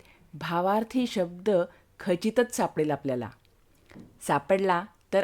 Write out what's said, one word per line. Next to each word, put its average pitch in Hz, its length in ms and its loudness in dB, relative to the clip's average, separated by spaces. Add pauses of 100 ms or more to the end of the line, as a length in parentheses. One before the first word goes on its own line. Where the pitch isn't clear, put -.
(340)
भावार्थी 190 760 0
शब्द 180 420 -4 (500)
खचितच 220 560 0
सापडेल 160 360 0
आपल्याला. 127 380 -4 (1000)
सापडला 185 580 2 (280)
तर 196 100 4